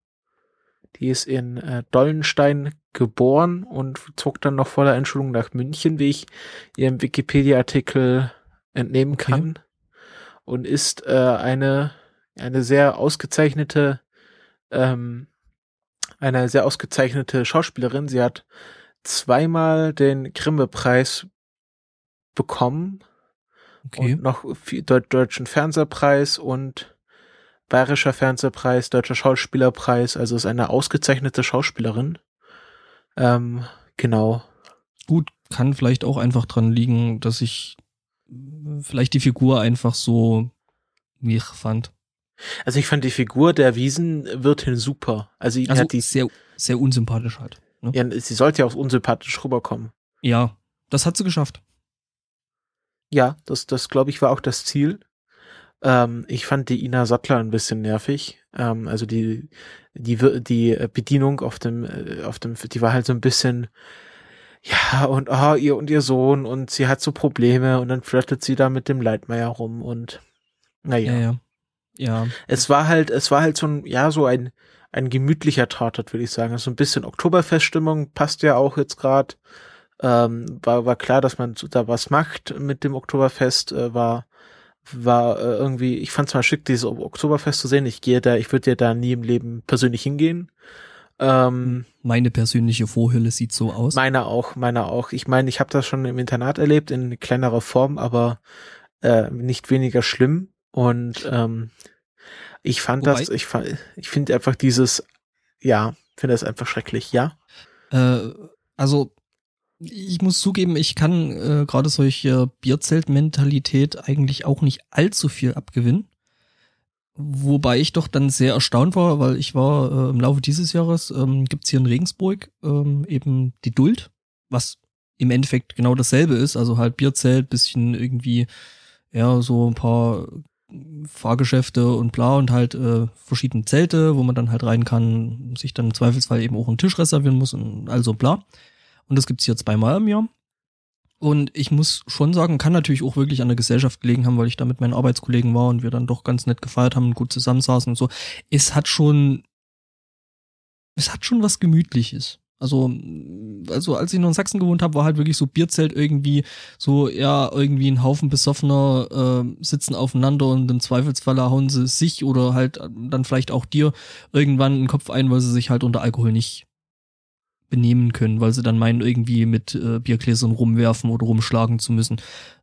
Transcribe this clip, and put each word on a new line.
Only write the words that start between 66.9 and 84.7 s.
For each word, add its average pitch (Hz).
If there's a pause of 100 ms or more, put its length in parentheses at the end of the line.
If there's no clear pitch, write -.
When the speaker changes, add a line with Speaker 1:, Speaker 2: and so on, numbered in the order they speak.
Speaker 1:
so 147
Probleme 127
und 123
dann 127
flirtet 127
sie 131
da 135
mit 131
dem 135
Leitmeier 117
rum 117
und, 117 (640)
na 127
ja. 117
Speaker 2:
Ja, 120
ja. 117 (560)
Ja. 113 (220)
Speaker 1:
Es -
war 147
halt, 160
es 127
war 143
halt 156
so 156
ein, 147
ja, 139
so 151
ein, 127 (400)
ein 127
gemütlicher 139
Tatort, -
würd 117
ich 113
sagen. 117
Also 117
so 131
ein 113
bisschen -
Oktoberfeststimmung 160
passt -
ja 147
auch 139
jetzt 143
grad. 135 (640)
Ähm, 120
war, 120
war 123
klar, 131
dass 127
man 120
so -
da 120
was 117
macht -
mit 139
dem 139
Oktoberfest, 131
äh, 120
war, 117 (640)